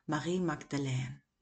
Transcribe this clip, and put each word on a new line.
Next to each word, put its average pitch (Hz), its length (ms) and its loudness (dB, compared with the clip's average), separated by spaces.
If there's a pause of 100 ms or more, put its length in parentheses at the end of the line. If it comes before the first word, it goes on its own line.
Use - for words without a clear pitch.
Marie 156 360 0
Magdalene. 139 800 0 (220)